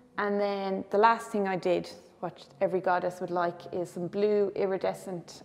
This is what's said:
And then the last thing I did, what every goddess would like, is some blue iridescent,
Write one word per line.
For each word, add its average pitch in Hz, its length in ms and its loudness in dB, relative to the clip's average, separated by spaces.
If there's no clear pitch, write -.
And 202 200 0
then 196 520 -2
the 202 80 2
last 226 320 4
thing 202 160 0
I 190 80 0
did, 175 340 0
what - 260 -10
every 185 200 2
goddess 180 380 0
would 175 120 -6
like, 175 300 0
is 175 160 -4
some 175 160 -6
blue 202 500 2
iridescent, 190 880 -4